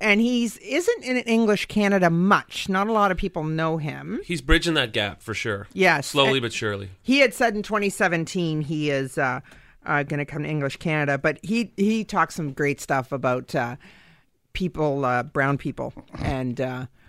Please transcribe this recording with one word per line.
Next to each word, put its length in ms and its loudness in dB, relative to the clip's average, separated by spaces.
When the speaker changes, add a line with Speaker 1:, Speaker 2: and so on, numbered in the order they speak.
Speaker 1:
and 200 4
he's 380 0
isn't 460 -2
in 140 0
English 480 2
Canada 420 4
much. 600 2
Not 180 0
a 40 -2
lot 180 4
of 80 -4
people 260 -4
know 320 -2
him. 480 -6
Speaker 2:
He's 160 -4
bridging 340 4
that 200 0
gap 260 -2
for 140 -8
sure. 400 -4
Speaker 1:
Yes. 320 2
Speaker 2:
Slowly 320 4
Speaker 1:
And 40 -4
Speaker 2:
but 120 -4
surely. 340 -4
Speaker 1:
he 160 4
had 160 4
said 200 0
in 80 -4
twenty 280 0
seventeen 720 0
he 260 -2
is, 300 -2
uh, 220 0
uh, 200 0
gonna 200 -4
come 200 -6
to 40 -6
English 300 -2
Canada, 400 0
but 240 0
he, 340 -2
he 260 2
talks 320 0
some 200 -4
great 260 -2
stuff 320 -2
about, 420 -2
uh, 220 -2
people, 500 -2
uh, 180 2
brown 360 0
people, 340 -6
and, 400 -2
uh, 240 -6